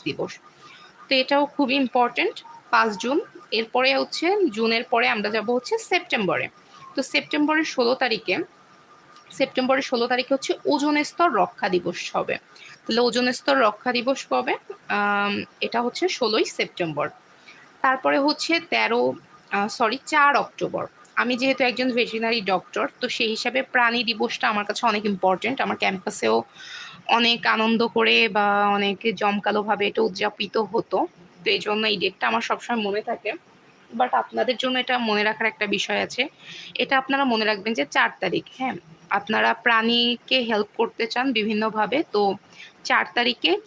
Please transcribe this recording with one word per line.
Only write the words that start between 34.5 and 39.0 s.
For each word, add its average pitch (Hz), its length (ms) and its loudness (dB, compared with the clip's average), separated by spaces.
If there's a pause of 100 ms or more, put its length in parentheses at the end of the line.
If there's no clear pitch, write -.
জন্য 254 160 0
এটা 247 200 0
মনে 214 300 2
রাখার 220 240 0
একটা 214 140 -4
বিষয় 202 400 -2
আছে, - 160 -4 (600)
এটা 254 200 0
আপনারা 269 220 0
মনে 220 260 2
রাখবেন 208 280 -2
যে 285 60 2 (120)
চার 240 140 2 (120)
তারিখ, 185 220 -2 (140)
হ্যাঁ? 247 180 -6 (340)